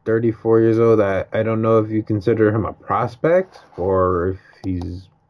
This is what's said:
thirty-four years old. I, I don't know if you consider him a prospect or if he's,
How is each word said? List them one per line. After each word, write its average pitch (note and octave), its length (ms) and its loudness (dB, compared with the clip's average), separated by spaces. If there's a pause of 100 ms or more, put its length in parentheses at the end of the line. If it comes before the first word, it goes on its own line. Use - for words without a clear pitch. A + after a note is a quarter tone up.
thirty-four A2+ 560 2
years A2+ 180 2
old. A2+ 220 4
I, G2 320 -2
I A2 100 -2
don't A2 180 -2
know A2+ 180 2
if G#2+ 120 -2
you G#2+ 100 -2
consider A2 480 0
him G#2 160 0
a D#2 60 -6
prospect D#3 880 -2 (160)
or F#2 540 0
if F#2 100 -8 (240)
he's, F2+ 460 -8 (200)